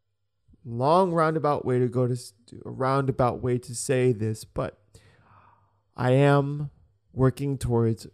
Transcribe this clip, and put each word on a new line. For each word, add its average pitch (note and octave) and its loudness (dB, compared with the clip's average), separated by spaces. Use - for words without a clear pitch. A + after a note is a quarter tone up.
long D3 2
roundabout D#3 0
way B2+ 0
to B2 2
go B2 0
to B2 -2
s-, - -10
a A#2+ -12
roundabout C3 0
way B2 -2
to A#2+ -12
say B2+ 0
this, A2 -4
but - -10
I B2 0
am C#3+ 2
working C3 0
towards A#2 0